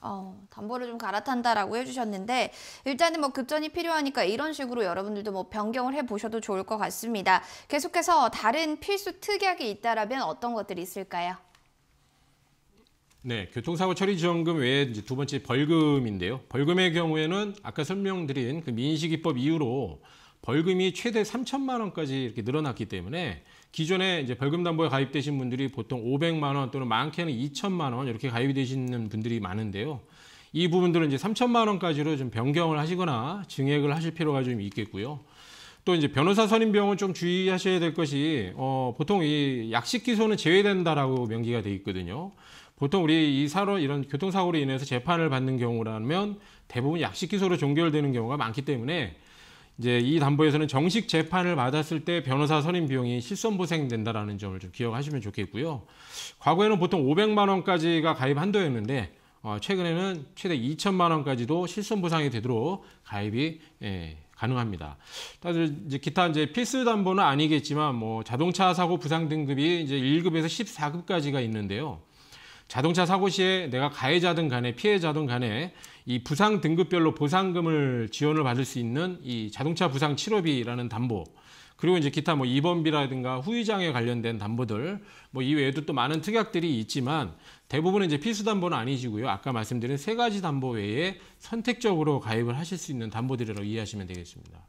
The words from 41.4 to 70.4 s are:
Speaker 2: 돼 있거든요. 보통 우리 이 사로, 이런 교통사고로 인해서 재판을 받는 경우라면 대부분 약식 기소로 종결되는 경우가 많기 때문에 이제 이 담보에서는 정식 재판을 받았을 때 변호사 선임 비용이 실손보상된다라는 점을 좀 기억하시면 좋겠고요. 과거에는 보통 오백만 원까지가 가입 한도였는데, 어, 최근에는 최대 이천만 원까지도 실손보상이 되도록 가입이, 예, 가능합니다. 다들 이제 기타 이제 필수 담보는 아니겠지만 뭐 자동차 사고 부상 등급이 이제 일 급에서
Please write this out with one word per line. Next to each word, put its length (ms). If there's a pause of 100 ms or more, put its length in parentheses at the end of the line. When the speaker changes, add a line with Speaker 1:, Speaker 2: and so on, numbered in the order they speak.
Speaker 2:
돼 120
있거든요. 560 (440)
보통 300
우리 380
이 60
사로, 300
이런 280
교통사고로 520
인해서 260
재판을 460
받는 260
경우라면 840 (300)
대부분 320
약식 300
기소로 260
종결되는 560
경우가 240
많기 260
때문에 540 (600)
이제 200
이 200
담보에서는 500
정식 400
재판을 480
받았을 480
때 180
변호사 380
선임 260
비용이 360
실손보상된다라는 1120
점을 220
좀 140
기억하시면 500
좋겠고요. 640 (520)
과거에는 400
보통 300
오백만 400
원까지가 640
가입 240
한도였는데, 760 (280)
어, 180
최근에는 760
최대 200
이천만 580
원까지도 540
실손보상이 600
되도록 560 (200)
가입이, 560 (240)
예, 340 (160)
가능합니다. 640 (420)
다들 340 (120)
이제 100
기타 300
이제 260
필수 320
담보는 400
아니겠지만 720
뭐 280
자동차 520
사고 240
부상 320
등급이 500
이제 160
일 260
급에서 240